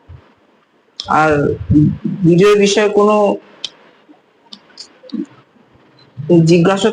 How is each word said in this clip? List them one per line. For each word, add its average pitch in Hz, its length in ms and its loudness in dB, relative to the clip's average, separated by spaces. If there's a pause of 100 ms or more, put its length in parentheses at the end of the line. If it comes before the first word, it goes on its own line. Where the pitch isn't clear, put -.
(1200)
আর 156 120 0 (960)
ভিডিওর 196 360 4
বিষয়ে 208 340 0
কোনো 208 180 2 (3250)
জিজ্ঞাসা 190 420 2